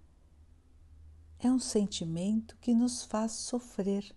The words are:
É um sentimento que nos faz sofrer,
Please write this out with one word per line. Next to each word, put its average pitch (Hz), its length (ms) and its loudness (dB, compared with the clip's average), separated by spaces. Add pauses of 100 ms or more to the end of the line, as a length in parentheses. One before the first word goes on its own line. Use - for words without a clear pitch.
(1400)
É 247 120 2
um 254 80 6
sentimento 202 1000 -2
que 240 140 2
nos 240 280 2
faz 220 300 -2
sofrer, 202 840 -4